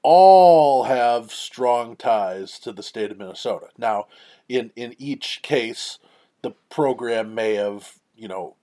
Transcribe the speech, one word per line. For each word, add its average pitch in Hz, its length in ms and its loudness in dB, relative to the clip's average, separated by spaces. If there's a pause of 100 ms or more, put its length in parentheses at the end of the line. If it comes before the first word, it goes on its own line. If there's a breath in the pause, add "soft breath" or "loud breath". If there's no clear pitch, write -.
all 170 800 6
have 120 460 -2
strong 120 640 -4
ties 98 640 -4
to 120 140 -14
the 98 100 -16
state 104 300 -10
of 98 60 -18
Minnesota. 95 500 -10 (100)
Now, 110 280 -4 (420 soft breath)
in, 120 260 -6
in 117 240 -14
each - 440 -12
case, - 560 -6 (440)
the 120 100 -10 (180)
program 117 640 -4
may 110 200 -2
have, 101 440 -8 (180)
you 110 120 -20
know 92 340 -12